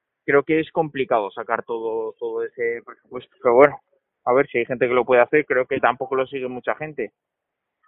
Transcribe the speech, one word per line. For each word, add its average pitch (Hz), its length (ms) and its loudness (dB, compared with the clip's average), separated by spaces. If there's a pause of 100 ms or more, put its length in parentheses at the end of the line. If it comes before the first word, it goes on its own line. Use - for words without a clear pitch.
(260)
creo 143 180 2
que 156 160 0
es 156 120 -6
complicado 131 600 -2
sacar 113 320 -6
todo, 113 560 -6
todo 117 240 -6
ese 117 420 -6
presupuesto, - 560 -18
pero 120 140 4
bueno, 139 240 6 (440)
a 123 100 0
ver 139 140 2
si 123 120 -4
hay 117 60 -2
gente 127 220 -2
que 120 60 -2
lo 123 100 2
puede 123 180 4
hacer, 151 240 2
creo 127 200 -2
que 131 140 -6
tampoco 127 360 -2
lo 131 120 -2
sigue 127 200 -8
mucha 123 280 -6
gente. 143 360 -8 (760)